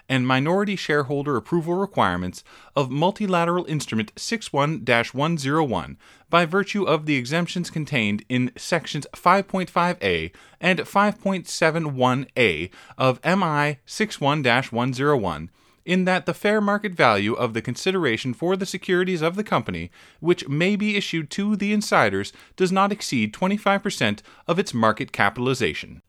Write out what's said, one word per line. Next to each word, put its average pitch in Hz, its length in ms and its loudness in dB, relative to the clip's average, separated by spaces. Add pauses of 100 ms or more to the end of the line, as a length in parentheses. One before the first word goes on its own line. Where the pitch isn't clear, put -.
and 127 200 0
minority 175 500 0
shareholder 143 580 -2
approval 160 380 -2
requirements 95 720 -2 (320)
of 135 140 0
Multilateral 175 760 0
Instrument 113 520 -4
six - 360 -8
one 143 320 0
dash 117 300 2
one 156 240 -2
zero 143 260 0
one 82 320 -4 (320)
by 196 160 4
virtue 190 400 -2
of 156 220 0
the 151 100 2
exemptions 165 540 -2
contained 110 580 -2
in 127 260 0
sections - 600 -4
five 190 340 2
point 185 220 -4
five 175 320 0
A 85 280 0 (300)
and 180 260 0
five 208 320 2
point 190 300 -4
seven 160 480 0
one 127 300 2 (100)
A 90 340 2 (280)
of 127 240 2
M 190 200 2
I 147 440 0
six - 340 -4
one 147 220 2
dash 127 280 2
one 120 220 0
zero 139 240 2
one, 85 340 -4 (360)
in 185 180 2
that 185 220 0
the 170 80 -2
fair 214 260 2
market 202 320 0
value 110 400 4
of 117 220 -2
the 113 80 -2
consideration 127 720 -2
for 180 220 -2
the 190 100 -4
securities 185 560 -2
of 170 140 0
the 208 80 -4
company, 95 460 -2 (300)
which 175 280 0
may 175 280 2
be 208 200 0
issued 165 340 -4
to 208 260 0
the 202 160 0
insiders, 131 580 2 (260)
does 185 160 2
not 196 200 2
exceed 214 400 -2
twenty-five 196 500 0
percent 110 400 -2 (240)
of 170 120 0
its 196 160 -2
market 110 380 2
capitalization. 117 960 -2